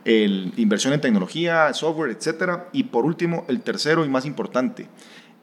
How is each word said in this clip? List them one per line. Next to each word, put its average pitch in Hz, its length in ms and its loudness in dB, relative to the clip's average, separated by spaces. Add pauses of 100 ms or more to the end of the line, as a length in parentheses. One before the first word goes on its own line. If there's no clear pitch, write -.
el 101 520 4
inversión 110 360 2
en 147 80 0
tecnología, 151 720 2
software, 156 380 -2
etcétera. 175 600 -4
Y - 100 0
por 120 220 0
último, 170 420 -2
el 127 140 -2
tercero 147 440 0
y 143 40 -2
más 131 180 0
importante, 123 640 -4 (540)